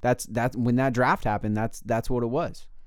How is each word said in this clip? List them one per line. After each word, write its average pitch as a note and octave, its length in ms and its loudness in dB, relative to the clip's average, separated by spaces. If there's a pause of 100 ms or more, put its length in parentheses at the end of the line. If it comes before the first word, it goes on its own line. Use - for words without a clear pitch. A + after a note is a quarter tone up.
That's, B2 260 2
that's A#2 300 -2
when A#2+ 200 2
that C3 160 2
draft B2+ 300 2
happened. G#2+ 340 0
That's, A2+ 240 -2
that's A2+ 300 -2
what B2 140 2
it A#2 40 0
was. C#3+ 380 -4 (200)